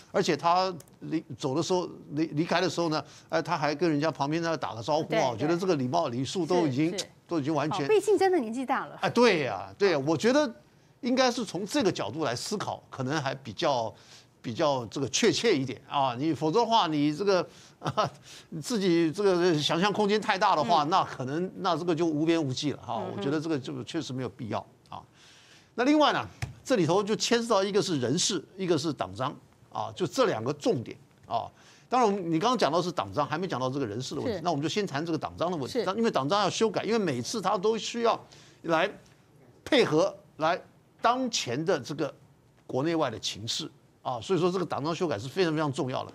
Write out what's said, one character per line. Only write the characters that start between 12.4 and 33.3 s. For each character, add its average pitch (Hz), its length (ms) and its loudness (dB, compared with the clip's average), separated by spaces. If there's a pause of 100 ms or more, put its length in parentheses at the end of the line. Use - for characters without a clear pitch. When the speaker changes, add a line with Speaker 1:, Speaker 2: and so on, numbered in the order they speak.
Speaker 1:
考， 117 320 -6
可 131 140 -6
能 143 180 0
还 135 100 -2
比 135 200 -12
较， 120 420 0 (480)
比 120 100 -6
较 135 340 0
这 143 140 -8
个 123 100 -2
确 214 200 4
切 202 260 2
一 135 80 -2
点 120 240 -8
啊。 135 300 0
你 156 160 0
否 156 160 0
则 190 80 2
的 233 80 4
话， 220 220 2
你 151 260 0
这 185 100 -4
个， 185 240 2 (140)
<laughs> - 160 -20
啊， 160 320 -2 (380)
你 160 120 -10
自 214 200 -4
己 170 320 4
这 202 100 -4
个 180 340 4
想 151 240 0
象 202 120 2
空 208 160 0
间 214 120 2
太 196 160 0
大 185 200 4
的 147 80 2
话， 156 180 4
Speaker 2:
嗯。 147 80 -2
Speaker 1:
那 175 140 4
可 - 200 -8
能， 160 240 -4 (100)
那 175 180 0
这 165 80 -4
个 175 100 2
就 160 100 0
无 156 220 0
边 165 160 4
无 131 100 -2
际 135 200 -4
了 - 100 -14
哈。 117 140 -6
Speaker 2:
嗯 110 100 -6
哼。 113 100 -8
Speaker 1:
我 - 60 -6
觉 139 80 -2
得 156 100 0
这 160 80 -4
个 160 80 0
就 135 280 -8
确 165 180 -6
实 - 100 -10
没 127 120 -4
有 117 40 -4
必 113 200 -10
要 107 100 -2 (300)
啊。 95 120 -12 (760)
那 247 80 0
另 302 160 6
外 254 120 6
呢， 131 140 -2 (380)
这 269 100 0
里 180 100 4
头 175 160 4
就 208 140 0
牵 233 260 2
涉 233 80 -4
到 196 140 4
一 208 80 0
个 196 100 2
是 160 200 0
人 123 180 2
事， 180 260 0 (120)
一 190 100 -4
个 165 100 4
是 147 160 -2
党 92 220 -8
章 131 180 -4 (400)
啊， 110 220 -4
就 185 100 -4
这 254 220 2
两 117 160 0
个 131 120 -2
重 160 280 0
点 - 160 -14 (300)
啊。 107 200 -4 (400)
当 254 140 2
然， 196 300 0
你 160 60 2
刚 202 100 2
刚 254 80 4
讲 165 140 2
到 170 100 2
是 180 120 -2
党 101 200 -6
章， 143 140 0
还 147 100 -4